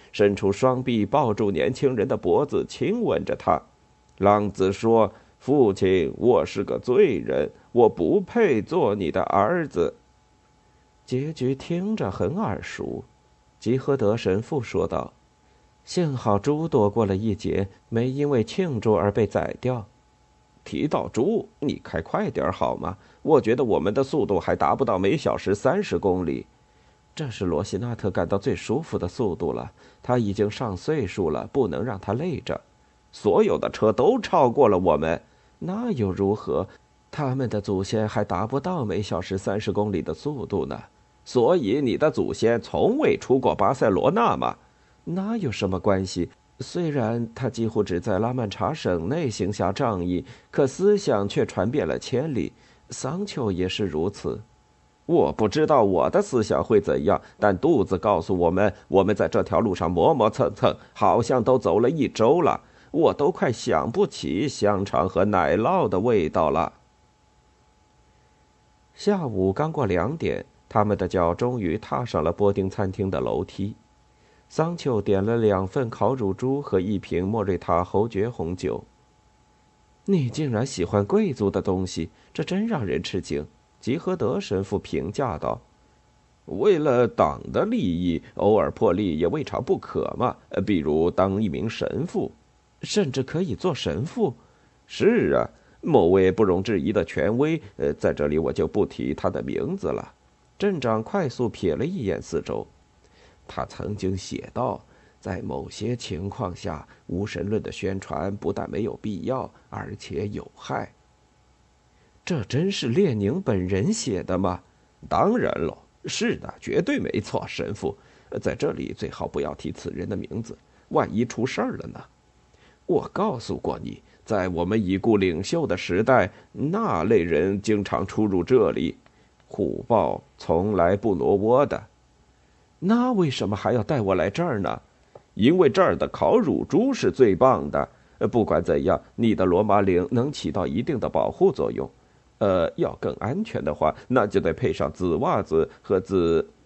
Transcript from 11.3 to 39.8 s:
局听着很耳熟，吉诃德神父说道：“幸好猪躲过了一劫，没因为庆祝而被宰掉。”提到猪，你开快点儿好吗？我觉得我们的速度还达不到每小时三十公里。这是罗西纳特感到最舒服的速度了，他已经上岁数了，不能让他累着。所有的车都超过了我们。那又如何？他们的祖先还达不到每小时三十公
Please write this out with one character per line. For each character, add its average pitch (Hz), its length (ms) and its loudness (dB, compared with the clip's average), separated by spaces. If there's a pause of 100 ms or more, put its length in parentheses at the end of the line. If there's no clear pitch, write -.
局 135 240 -2
听 180 400 -4
着 123 160 -2
很 101 240 -2
耳 175 260 -4
熟， - 400 -8 (600)
吉 123 180 0
诃 139 160 0
德 113 220 2
神 101 240 0
父 139 200 -4
说 87 240 -2
道 80 280 -6 (720)
：“幸 165 320 -2
好 104 200 2
猪 151 300 0
躲 110 220 4
过 113 160 2
了 98 100 2
一 107 180 -2
劫， 95 360 -2 (180)
没 117 220 0
因 143 200 -2
为 123 140 4
庆 156 340 -2
祝 107 160 2
而 98 160 4
被 107 160 2
宰 - 360 -2
掉。” 123 240 -4 (800)
提 78 220 -2
到 156 220 -2
猪， 190 380 0 (120)
你 143 240 -4
开 - 180 -4
快 190 260 -4
点 78 200 -2
儿 90 40 2
好 62 240 -2
吗？ 82 220 -8 (240)
我 143 180 6
觉 110 160 2
得 151 80 0
我 98 160 2
们 92 140 0
的 135 100 2
速 135 220 0
度 92 140 0
还 87 160 0
达 85 180 2
不 135 100 -2
到 110 140 0
每 98 180 2
小 62 220 0
时 95 160 -2
三 170 300 0
十 98 120 -4
公 90 300 0
里。 67 220 -4 (680)
这 147 160 -8
是 107 160 -6
罗 85 180 0
西 101 140 -6
纳 120 160 -6
特 104 160 -4
感 90 180 0
到 98 80 0
最 98 200 -2
舒 120 260 -2
服 110 160 -4
的 90 100 -4
速 92 280 -2
度 80 180 -2
了， 58 180 -8 (300)
他 123 160 0
已 104 160 0
经 104 160 0
上 110 260 -6
岁 147 300 -2
数 87 240 -2
了， 64 240 -4
不 127 140 2
能 76 160 -4
让 110 160 -6
他 101 140 -4
累 139 260 -4
着。 - 200 -6 (520)
所 135 320 4
有 135 160 2
的 - 100 -2
车 107 240 2
都 202 260 2
超 151 300 4
过 123 180 6
了 101 80 4
我 87 220 4
们。 80 240 0 (380)
那 214 320 -6
又 110 200 -2
如 98 220 0
何？ 87 340 -2 (440)
他 135 240 -4
们 131 120 -2
的 104 140 -4
祖 98 220 -2
先 110 260 0
还 104 140 -2
达 98 240 -2
不 131 120 -2
到 175 240 -4
每 101 200 -2
小 90 180 -4
时 95 160 -4
三 101 240 -4
十 104 100 -2
公 104 220 -2